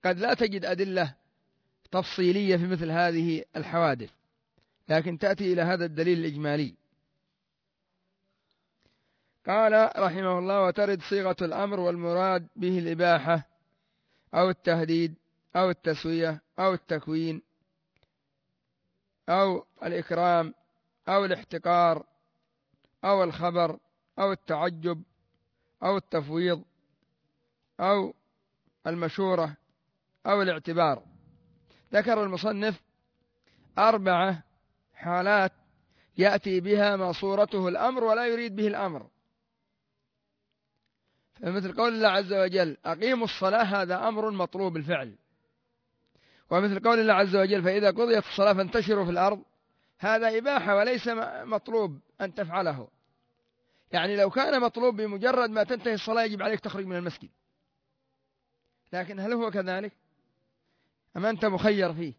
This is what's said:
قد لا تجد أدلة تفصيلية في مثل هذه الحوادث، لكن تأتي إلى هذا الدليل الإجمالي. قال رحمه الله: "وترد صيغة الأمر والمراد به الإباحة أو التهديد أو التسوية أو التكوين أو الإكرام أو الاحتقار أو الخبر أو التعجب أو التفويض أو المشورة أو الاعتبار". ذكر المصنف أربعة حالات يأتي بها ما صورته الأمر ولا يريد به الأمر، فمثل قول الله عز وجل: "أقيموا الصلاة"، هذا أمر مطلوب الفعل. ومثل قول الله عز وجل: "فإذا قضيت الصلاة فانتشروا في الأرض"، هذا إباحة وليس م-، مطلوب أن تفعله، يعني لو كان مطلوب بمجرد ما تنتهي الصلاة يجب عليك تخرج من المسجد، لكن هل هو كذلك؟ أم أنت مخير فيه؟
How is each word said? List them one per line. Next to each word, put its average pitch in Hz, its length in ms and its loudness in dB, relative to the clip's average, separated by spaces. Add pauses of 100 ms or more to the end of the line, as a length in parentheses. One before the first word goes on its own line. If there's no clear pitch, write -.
قد 185 140 0
لا 240 160 0
تجد 202 300 -2
أدلة 180 500 -2 (760)
تفصيلية 185 680 2
في 170 100 0
مثل 170 240 -4
هذه 165 540 0 (120)
الحوادث، 151 540 -2 (800)
لكن 160 300 0
تأتي 196 340 0
إلى 175 100 2
هذا 175 220 0
الدليل 165 340 0
الإجمالي. 147 560 -4 (2750)
قال 220 500 6
رحمه 185 420 0
الله: 190 280 0
"وترد 196 360 0
صيغة 190 400 -2
الأمر 196 380 -2
والمراد 175 760 0
به 185 220 0
الإباحة 165 680 2 (840)
أو 180 160 4
التهديد 165 640 0 (420)
أو 185 140 2
التسوية 160 720 -4 (160)
أو 185 160 2
التكوين 160 680 -6 (1900)
أو 185 380 0 (160)
الإكرام 170 720 0 (540)
أو 196 160 2
الاحتقار 175 840 0 (1000)
أو 196 200 4
الخبر 170 540 -2 (400)
أو 196 140 2
التعجب 165 680 -4 (800)
أو 196 140 2
التفويض 165 680 -2 (1160)
أو 190 340 0 (720)
المشورة 165 680 -2 (680)
أو 202 160 2
الاعتبار". 165 680 0 (840)
ذكر 214 300 2
المصنف 202 600 -4 (960)
أربعة 190 640 4 (520)
حالات 185 580 0 (640)
يأتي 196 420 2
بها 202 360 2
ما 185 160 -2
صورته 196 560 0
الأمر 240 360 0
ولا 226 220 2
يريد 233 300 -4
به 214 100 0
الأمر، 190 400 -4 (2250)
فمثل 185 380 -6
قول 226 220 0
الله 220 140 4
عز 190 240 2
وجل: 185 520 0
"أقيموا 226 400 0
الصلاة"، 208 380 0
هذا 196 460 -2
أمر 214 220 -4
مطلوب 185 460 -4
الفعل. 139 380 -6 (1400)
ومثل 196 300 0
قول 233 180 4
الله 220 160 4
عز 190 220 4
وجل: 190 260 2
"فإذا 196 280 2
قضيت 226 360 0
الصلاة 202 260 4
فانتشروا 196 520 0
في 175 60 -2
الأرض"، 185 340 0 (540)
هذا 220 400 0
إباحة 233 380 0
وليس 233 320 0
م-، 226 420 -6
مطلوب 208 500 -2 (200)
أن 190 140 -8
تفعله، 165 540 -4 (1040)
يعني 185 240 0
لو 196 140 4
كان 262 300 0
مطلوب 233 360 0
بمجرد 220 540 0
ما 214 140 2
تنتهي 233 300 -4
الصلاة 220 280 -2
يجب 208 200 -4
عليك 214 180 -2
تخرج 196 260 -8
من 185 100 -6
المسجد، 175 340 -10 (1600)
لكن 185 280 -8
هل 214 120 -4
هو 233 180 -2
كذلك؟ 190 420 -4 (1200)
أم 180 100 -4
أنت 220 180 -2
مخير 190 500 0
فيه؟ 156 240 -8